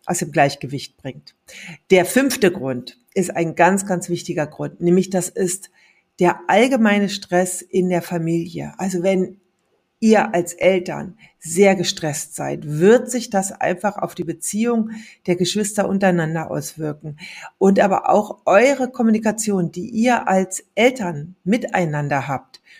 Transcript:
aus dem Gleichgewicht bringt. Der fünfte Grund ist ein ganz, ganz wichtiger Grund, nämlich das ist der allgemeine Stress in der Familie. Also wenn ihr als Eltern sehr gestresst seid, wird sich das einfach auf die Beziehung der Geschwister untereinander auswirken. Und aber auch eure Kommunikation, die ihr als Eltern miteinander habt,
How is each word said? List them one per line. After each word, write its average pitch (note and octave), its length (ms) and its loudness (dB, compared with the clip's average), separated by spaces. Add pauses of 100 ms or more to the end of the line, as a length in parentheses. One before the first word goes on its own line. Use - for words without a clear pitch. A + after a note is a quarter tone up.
aus F3 140 -4
dem D3+ 120 -8
Gleichgewicht C#3+ 640 -2
bringt. - 380 -16 (560)
Der F3+ 160 6
fünfte B3 440 2
Grund B2 480 -8 (140)
ist - 240 -2
ein E3 180 -2
ganz, F#3+ 300 4
ganz F3+ 240 -4
wichtiger D#3+ 380 -4
Grund, D3 340 -10
nämlich F3+ 300 2
das F3+ 180 -2
ist - 420 -6 (500)
der F3 280 2
allgemeine G#3 600 2
Stress F3+ 500 -2
in F3+ 300 -2
der F3 100 0
Familie. E3 800 -4
Also F#3 240 -4
wenn F#3 360 0 (640)
ihr A3 340 4
als F3 200 -2
Eltern F3+ 640 0 (220)
sehr F#3+ 360 4
gestresst - 600 -6
seid, D3 440 -6
wird A3 320 4
sich A#3+ 200 -6
das F#3+ 220 -2
einfach F#3 460 -4
auf - 160 -6
die E3 100 -8
Beziehung A3 640 -2 (360)
der - 100 2
Geschwister G3+ 520 -2
untereinander F3 640 0
auswirken. D3+ 640 -8 (420)
Und G3 220 4
aber F#3+ 280 2
auch G#3 360 0
eure B3+ 460 4
Kommunikation, A3 840 0
die F3 160 -10
ihr A#3 400 0
als F#3+ 360 0 (100)
Eltern F#3 720 0
miteinander D3 840 0
habt, - 320 -8 (200)